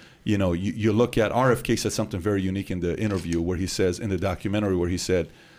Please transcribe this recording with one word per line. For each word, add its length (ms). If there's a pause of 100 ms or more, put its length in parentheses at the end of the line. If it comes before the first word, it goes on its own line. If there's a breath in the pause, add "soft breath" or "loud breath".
(240 loud breath)
you 140
know, 160
you, 200
you 200
look 240
at, 140
R 200
F 120
K 120
said 160
something 280
very 240
unique 260
in 120
the 180
interview 420
where 160
he 100
says, 320
in 120
the 60
documentary, 580
where 140
he 80
said, 320 (300 loud breath)